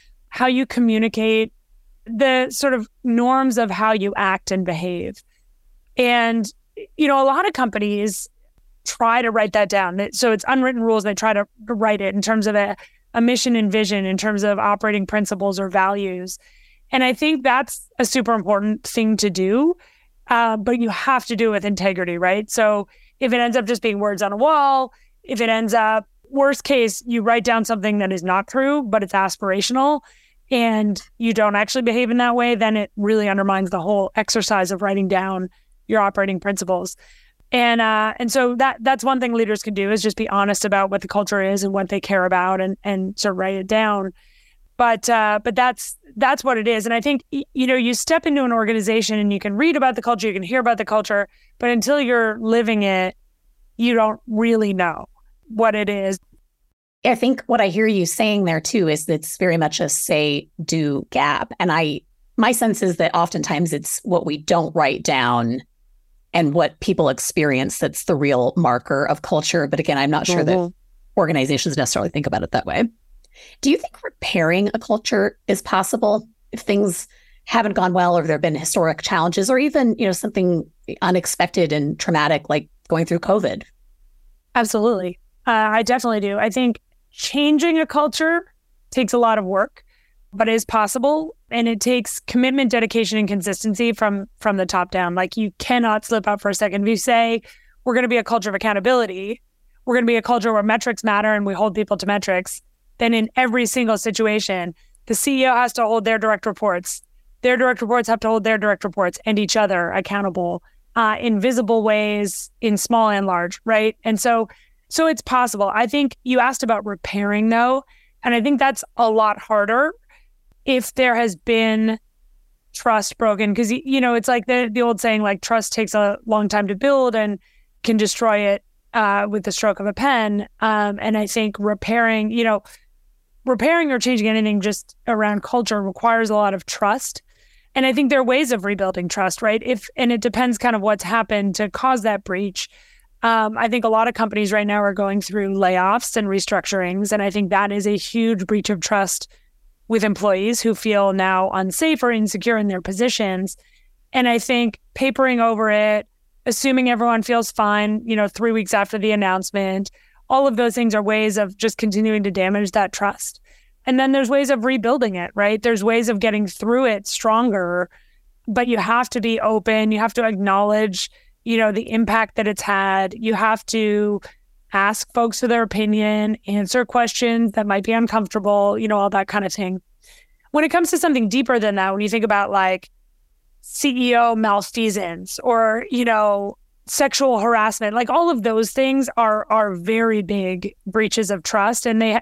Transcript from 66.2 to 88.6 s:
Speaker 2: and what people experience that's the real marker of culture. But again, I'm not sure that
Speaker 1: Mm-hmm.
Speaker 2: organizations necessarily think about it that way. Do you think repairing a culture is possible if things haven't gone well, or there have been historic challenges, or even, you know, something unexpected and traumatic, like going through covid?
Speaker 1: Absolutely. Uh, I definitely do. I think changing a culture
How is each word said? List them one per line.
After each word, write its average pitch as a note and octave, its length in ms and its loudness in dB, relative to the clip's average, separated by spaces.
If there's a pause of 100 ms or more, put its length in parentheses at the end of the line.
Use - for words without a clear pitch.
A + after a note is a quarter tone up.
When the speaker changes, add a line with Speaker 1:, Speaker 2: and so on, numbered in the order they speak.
Speaker 2:
and D#3+ 200 0
what D#3 280 0
people E3 300 2
experience C#3 680 -2
that's - 280 -4
the F3 100 2
real C3+ 400 2
marker C#3 480 0
of - 180 -2
culture. D3+ 460 0
But C#3+ 100 -4
again, D3 200 0
I'm C#3+ 120 2
not D3+ 160 0
sure F3 160 0
that E3+ 140 2
Speaker 1:
Mm-hmm. F3+ 160 -2 (440)
Speaker 2:
organizations D3 600 0
necessarily C3 320 -2
think D3+ 180 -4
about - 160 -2
it - 80 -6
that - 160 -2
way. D#3 160 0 (800)
Do C4+ 100 2
you D#4+ 60 4
think - 260 -10
repairing F3+ 720 0
a A3+ 60 -4
culture G#3+ 640 -2
is - 160 -2
possible A3 640 0 (220)
if - 100 -12
things G3+ 460 0 (380)
haven't A#3 300 0
gone F3+ 180 0
well, F3 260 4
or D#3+ 40 0
there D#3 120 0
have D3+ 60 -2
been D#3 160 0
historic D#3+ 460 -2
challenges, F3+ 460 0
or C4 120 2
even, C4+ 360 2
you A3+ 100 -2
know, F#3+ 60 2
something F3+ 560 0 (340)
unexpected F3 720 0
and D3+ 280 -2
traumatic, D3+ 480 0
like D3+ 200 -2 (200)
going E3 180 0
through E3+ 140 -2
covid? F#3+ 420 -2 (920)
Speaker 1:
Absolutely. G#3+ 640 0 (260)
Uh, A#3+ 40 0
I A3 320 2
definitely A#3 380 0
do. G3+ 180 -2
I G#3+ 120 0
think A#3+ 300 0 (300)
changing D4+ 680 2
a D#4+ 80 2
culture D#4+ 580 0 (460)